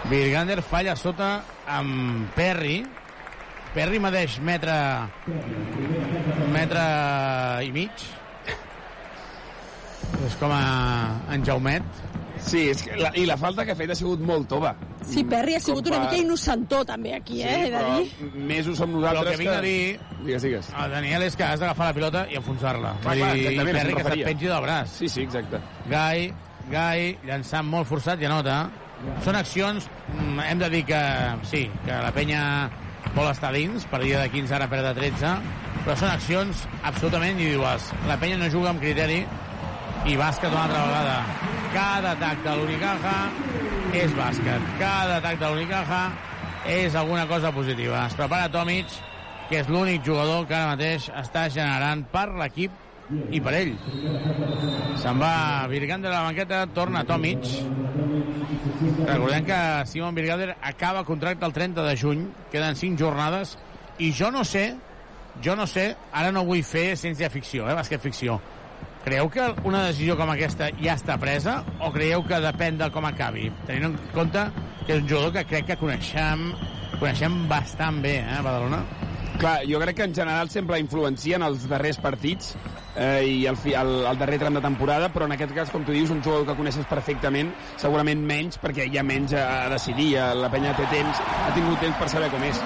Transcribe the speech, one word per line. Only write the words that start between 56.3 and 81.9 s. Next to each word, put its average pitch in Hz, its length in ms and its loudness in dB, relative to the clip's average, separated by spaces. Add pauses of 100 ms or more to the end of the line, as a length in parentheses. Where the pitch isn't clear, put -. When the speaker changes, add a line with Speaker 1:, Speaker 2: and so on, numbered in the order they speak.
Speaker 1:
banqueta, 190 380 0
torna 175 360 0
Tomic. 165 380 0 (1700)
Recordem 139 380 2
que 185 120 2 (300)
Simon 170 280 -4
Virgander 170 460 -2
acaba 175 420 -2
contracte 165 420 -2
el 160 80 0
trenta 170 300 -2
de 147 140 2
juny, 147 300 0 (240)
queden 151 240 0
cinc 170 240 -2
jornades, 156 580 0 (400)
i 165 140 2
jo 170 200 2
no 262 120 0
sé, 202 320 0 (640)
jo 175 140 2
no 208 120 0
sé, 190 280 0 (160)
ara 165 200 2
no 190 140 2
vull 175 180 2
fer 170 340 0
ciència 160 320 -2
ficció, 123 400 -4
eh, 143 40 2
bàsquet 156 280 -2
ficció. 120 380 0 (640)
Creieu 135 260 2
que 254 140 0 (220)
una 196 180 4
decisió 160 320 2
com 160 160 2
aquesta 151 380 0 (100)
ja 160 160 2
està 143 240 -2
presa, 143 380 0 (240)
o 160 100 0
creieu 160 320 2
que 170 160 2
depèn 160 400 2
de 156 100 2
com 156 160 -2
acabi? 110 440 -2 (180)
Tenint 139 240 0
en 151 60 -4 (160)
compte 165 320 2 (400)
que 156 100 0
és 151 60 4
un 143 80 0
jugador 151 240 2
que 185 120 0
crec 151 220 0
que 180 100 -2
coneixem, 156 760 0 (460)
coneixem 151 500 2
bastant 151 520 0
bé, 139 180 2
eh, 120 220 -2
Badalona. 131 380 0 (600)
Speaker 2:
Clar, 160 280 4
jo 151 140 2
crec 175 160 0
que 208 80 2
en 180 100 -2
general 165 340 0
sempre 175 300 0
influencien 151 640 2
els 135 240 0
darrers 143 320 0